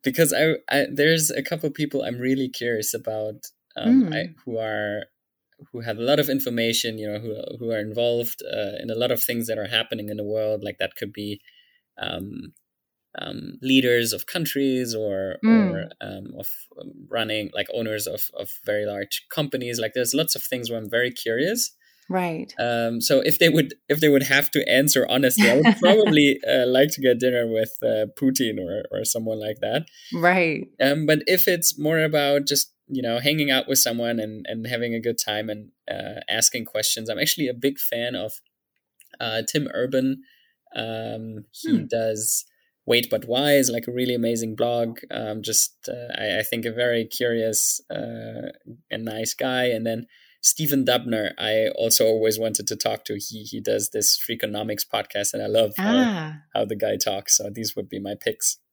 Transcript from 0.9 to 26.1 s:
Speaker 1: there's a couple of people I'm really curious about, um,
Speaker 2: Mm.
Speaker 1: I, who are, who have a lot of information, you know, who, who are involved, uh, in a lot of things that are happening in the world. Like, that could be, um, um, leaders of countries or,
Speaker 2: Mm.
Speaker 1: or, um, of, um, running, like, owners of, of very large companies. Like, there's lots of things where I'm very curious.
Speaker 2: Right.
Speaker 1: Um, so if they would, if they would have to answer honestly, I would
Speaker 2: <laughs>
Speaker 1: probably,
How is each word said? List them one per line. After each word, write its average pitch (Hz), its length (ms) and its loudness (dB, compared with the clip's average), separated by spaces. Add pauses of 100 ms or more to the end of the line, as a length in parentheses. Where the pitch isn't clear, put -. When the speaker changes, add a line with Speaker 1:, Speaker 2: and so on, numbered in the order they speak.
Speaker 1:
there's 156 380 4
a 139 120 -4
couple 160 240 -4
of 139 60 0
people 147 300 2
I'm 120 160 -4
really 131 320 0
curious 117 420 -2
about, 110 440 -4 (380)
um, 247 300 6
Speaker 2:
Mm. 165 100 -2
Speaker 1:
I, 160 200 -4 (100)
who 113 140 -4
are, 107 460 -4 (680)
who 120 80 -10
have 113 160 -4
a 117 60 -6
lot 143 180 4
of 143 80 2
information, 117 720 0
you 107 120 -6
know, 104 80 -4
who, 110 160 -6 (240)
who 117 140 -4
are 110 80 -2
involved, 117 640 0 (120)
uh, 104 180 -4 (100)
in 113 80 -6
a 110 40 -4
lot 120 160 0
of 117 140 0
things 117 220 -2
that 110 100 -2
are 107 120 -4
happening 110 420 -2
in 107 80 -6
the 107 60 -6
world. 107 380 -2
Like, 104 160 -6
that 95 180 -4
could 104 140 -8
be, 104 300 -8 (560)
um, - 560 -8 (680)
um, - 440 -10
leaders 123 500 4
of - 140 -6
countries 135 680 0
or, 98 480 -2
Speaker 2:
Mm. 214 300 6
Speaker 1:
or, 165 160 -6 (140)
um, 98 360 -12
of, - 120 -8 (280)
um, - 140 -16 (180)
running, 107 440 -2
like, 98 180 -2
owners 107 340 -2
of, - 180 -4 (140)
of 101 120 -10 (160)
very 104 180 0
large 101 460 -6
companies. 127 500 -4
Like, 110 140 -2
there's 123 180 0
lots 156 240 0
of - 60 -10
things 123 280 -6
where 117 80 -4
I'm 107 120 -8
very 123 220 2
curious. 147 640 -2 (360)
Speaker 2:
Right. 180 480 -2
Speaker 1:
Um, 117 420 0
so 135 200 4
if - 180 2
they 170 100 8
would, 160 240 2 (160)
if 147 120 2
they 151 100 6
would 135 140 4
have 139 260 2
to - 180 0
answer 131 400 4
honestly, 131 420 4
I 127 60 4
would 196 200 6
Speaker 2:
<laughs> - 40 -10
Speaker 1:
probably, 165 680 6